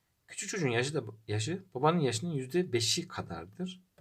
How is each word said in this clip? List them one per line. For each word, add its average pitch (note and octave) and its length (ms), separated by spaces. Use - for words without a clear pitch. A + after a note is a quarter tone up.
Küçük - 220
çocuğun E3+ 200
yaşı B2 240
da, C#3 100
yaşı A2 360
babanın D#3 260
yaşının B2+ 320
yüzde C#3+ 420
beşi - 340
kadardır. F2 760